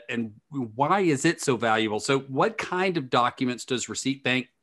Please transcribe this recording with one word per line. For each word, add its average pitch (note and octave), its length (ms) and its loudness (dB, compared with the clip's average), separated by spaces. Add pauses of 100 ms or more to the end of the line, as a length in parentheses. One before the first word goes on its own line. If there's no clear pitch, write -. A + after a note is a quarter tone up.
And A2+ 240 -6 (160)
why C#3 520 0
is D#3 220 2
it E3 160 2
so C3 160 0
valuable? A2 440 2
So C#3 220 2
what C#3 360 0
kind F3+ 400 -2
of C3 140 -4
documents B2 520 0
does B2 240 -4
Receipt C3+ 360 -6
Bank B2+ 240 0 (160)